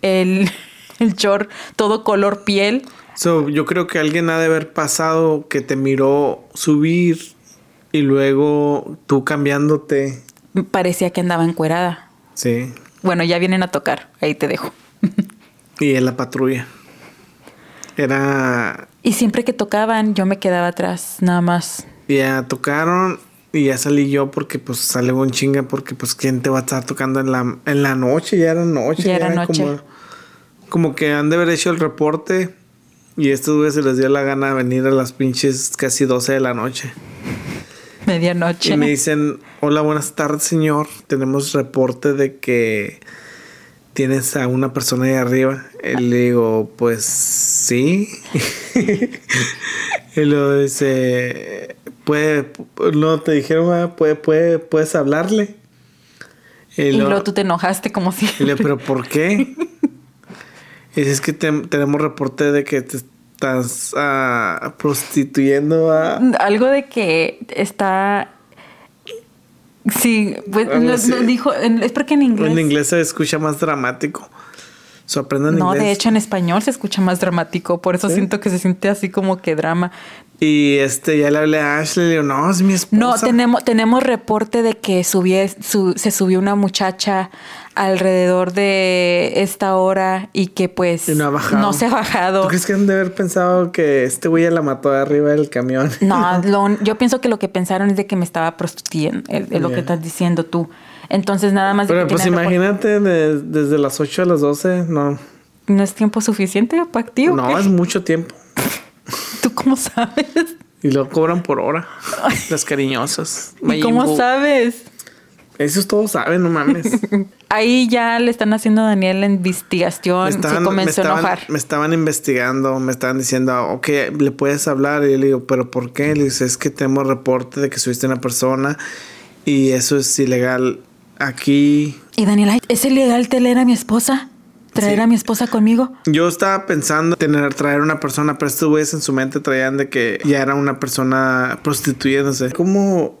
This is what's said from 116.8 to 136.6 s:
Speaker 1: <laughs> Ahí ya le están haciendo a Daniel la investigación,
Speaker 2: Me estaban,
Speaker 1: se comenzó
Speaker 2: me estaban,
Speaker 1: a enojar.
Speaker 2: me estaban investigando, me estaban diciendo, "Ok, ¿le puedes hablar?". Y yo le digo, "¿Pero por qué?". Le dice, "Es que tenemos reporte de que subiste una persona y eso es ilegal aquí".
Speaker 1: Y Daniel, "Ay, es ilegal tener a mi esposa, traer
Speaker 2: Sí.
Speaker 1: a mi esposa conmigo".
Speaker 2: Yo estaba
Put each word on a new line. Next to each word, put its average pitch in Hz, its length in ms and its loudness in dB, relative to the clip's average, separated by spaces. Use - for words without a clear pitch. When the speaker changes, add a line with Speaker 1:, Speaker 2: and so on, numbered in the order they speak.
Speaker 1:
<laughs> 208 640 -2
Ahí 240 400 2
ya 233 300 0
le 240 100 2
están 214 240 0
haciendo 220 300 2
a - 60 4
Daniel 190 320 2
la 202 40 2
investigación, 180 1000 0
Speaker 2:
Me 190 40 0
estaban, 160 300 0
Speaker 1:
se 175 40 0
comenzó 190 220 2
Speaker 2:
me 165 60 0
estaban, 156 260 0
Speaker 1:
a - 20 0
enojar. 180 100 -2
Speaker 2:
me 156 80 -2
estaban 151 360 -2
investigando, 135 840 0
me 131 120 -4
estaban 127 260 -2
diciendo, 127 520 0
"Ok, 127 180 -4
¿le 139 120 2
puedes 143 360 -2
hablar?". 143 380 0
Y 139 80 4
yo 135 40 2
le 135 80 2
digo, 131 200 2
"¿Pero 127 260 -2
por 123 200 -6
qué?". 147 240 -2
Le 143 100 2
dice, 135 200 -2
"Es 120 120 -2
que - 120 -2
tenemos 135 380 -2
reporte 127 520 -2
de 139 120 0
que 135 80 -8
subiste 127 260 -2
una 131 160 -2
persona 131 560 -2
y 135 260 2
eso 127 260 0
es 135 220 -2
ilegal 127 600 0
aquí". 143 840 2
Speaker 1:
Y 214 100 2
Daniel, 208 260 4
"Ay, 240 80 2
es 233 160 0
ilegal 254 440 2
tener 247 280 4
a 254 80 4
mi 247 80 6
esposa, 233 560 0
traer 208 240 2
Speaker 2:
Sí. 220 40 2
Speaker 1:
a 226 60 4
mi 233 80 6
esposa 226 320 -2
conmigo". 233 440 2
Speaker 2:
Yo 160 240 4
estaba 196 380 0